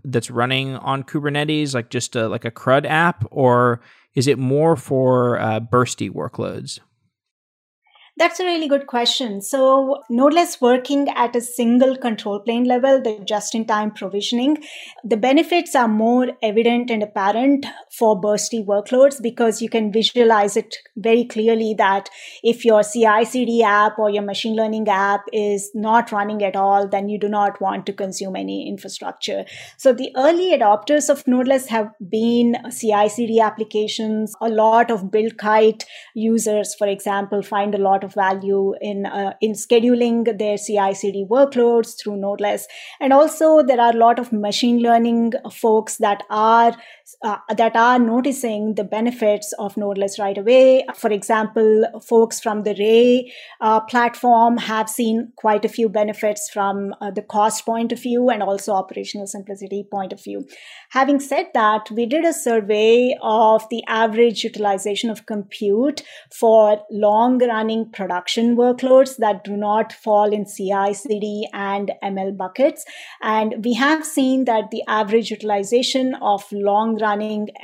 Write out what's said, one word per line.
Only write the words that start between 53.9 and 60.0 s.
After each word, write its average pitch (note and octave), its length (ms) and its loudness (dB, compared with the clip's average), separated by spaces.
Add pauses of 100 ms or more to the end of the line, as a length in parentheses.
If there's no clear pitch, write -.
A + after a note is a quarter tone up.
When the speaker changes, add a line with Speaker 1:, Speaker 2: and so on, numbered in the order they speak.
Speaker 2:
have A3 320 -4
seen A3+ 460 -4
quite G#3+ 300 0
a A3 40 -2
few A3+ 200 -2
benefits G#3 600 -4
from, G3 520 -4
uh, G#3 100 -8
the G3+ 100 -8
cost G#3+ 440 -2
point A#3 260 -4
of A3+ 100 -8
view B3 280 0
and G#3+ 120 -2
also G3 300 -4
operational G3 560 -6
simplicity G3 640 -12
point G3 220 -8